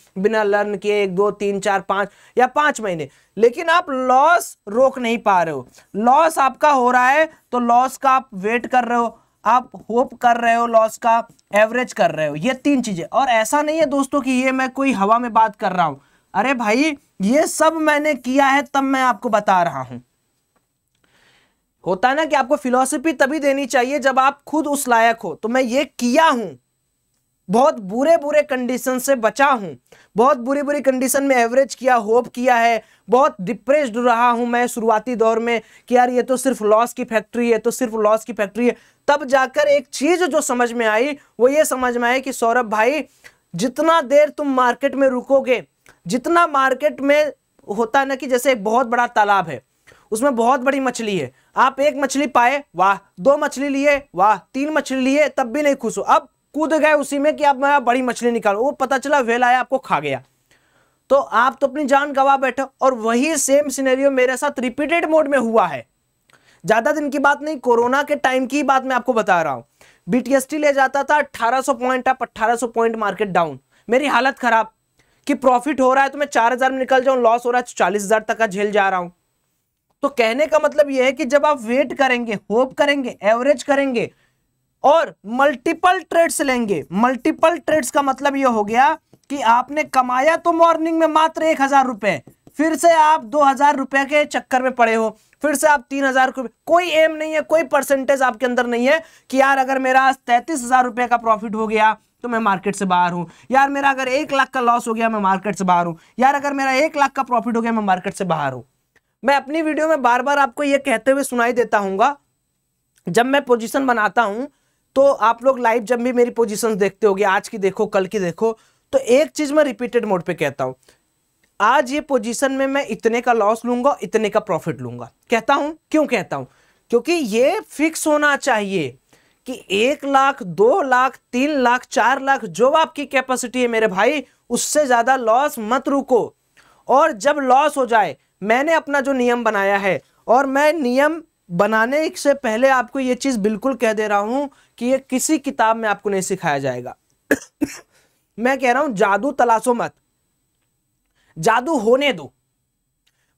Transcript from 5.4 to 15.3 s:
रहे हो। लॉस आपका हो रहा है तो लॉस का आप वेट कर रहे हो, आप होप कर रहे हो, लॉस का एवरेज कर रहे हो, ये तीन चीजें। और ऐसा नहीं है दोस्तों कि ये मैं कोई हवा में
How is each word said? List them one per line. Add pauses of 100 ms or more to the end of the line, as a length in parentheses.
रहे
हो। (280)
लॉस
आपका
हो
रहा
है (220)
तो
लॉस
का
आप
वेट
कर
रहे
हो, (260)
आप (200)
होप
कर
रहे
हो,
लॉस
का (280)
एवरेज
कर
रहे
हो,
ये
तीन
चीजें।
और
ऐसा
नहीं
है
दोस्तों
कि
ये
मैं
कोई
हवा
में